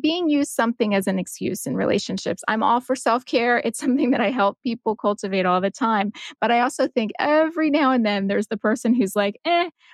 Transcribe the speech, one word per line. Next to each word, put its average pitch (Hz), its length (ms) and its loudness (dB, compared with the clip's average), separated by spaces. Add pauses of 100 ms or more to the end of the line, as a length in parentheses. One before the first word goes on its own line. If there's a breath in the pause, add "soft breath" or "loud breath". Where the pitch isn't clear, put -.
being 330 260 0
used 285 240 0
something 226 420 0
as 196 120 2
an 190 120 0
excuse - 480 -8
in 165 80 -4
relationships. - 760 -2
I'm 220 140 0
all 226 180 2
for 254 140 -4
self-care. 240 720 0
It's 233 140 -4
something 262 320 0
that - 100 2
I 208 100 2
help 202 320 0
people 226 320 -4
cultivate 196 520 -2
all 180 160 2
the 196 80 0
time. 208 420 0 (260 loud breath)
But 214 120 0
I 240 100 2
also 254 260 0
think 220 320 -2
every 311 520 2
now 277 200 4
and 247 140 4
then 202 220 0
there's 202 220 0
the 214 100 -4
person 226 360 2
who's 196 220 0
like, 208 300 0
"Eh, 349 240 2 (240 soft breath)